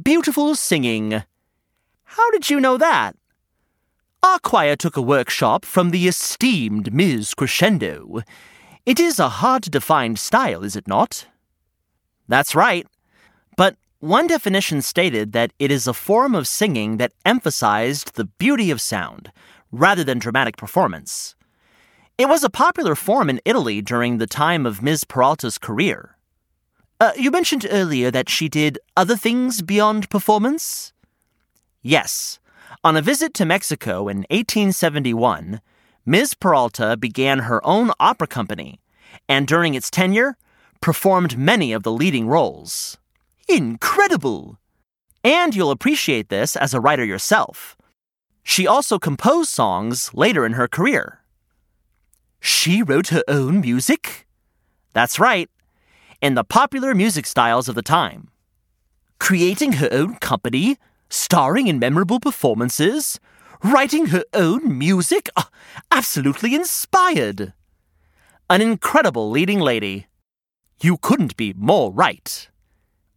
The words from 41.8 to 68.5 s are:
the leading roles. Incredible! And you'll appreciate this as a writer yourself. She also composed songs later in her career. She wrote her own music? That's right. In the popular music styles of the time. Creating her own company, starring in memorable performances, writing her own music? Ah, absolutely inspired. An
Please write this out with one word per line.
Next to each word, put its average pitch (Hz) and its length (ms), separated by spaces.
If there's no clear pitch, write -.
the 113 100
leading 131 340
roles. 98 680
Incredible! 165 1080
And 311 300
you'll 175 160
appreciate 143 580
this 101 260
as 135 200
a 127 60
writer 135 240
yourself. - 720
She - 240
also 233 320
composed 277 520
songs 110 640
later 151 320
in 113 60
her 120 160
career. - 520
She 190 420
wrote 156 260
her 160 200
own 143 320
music? 127 680
That's 117 260
right. 214 320
In 139 120
the 127 100
popular 269 500
music 185 320
styles 117 420
of 120 60
the 117 80
time. 147 460
Creating 190 560
her 139 180
own 160 240
company, 135 640
starring 175 560
in 156 120
memorable 170 420
performances, 147 1000
writing 277 440
her 175 260
own 190 460
music? 185 580
Ah, - 140
absolutely 220 640
inspired. 294 960
An 180 140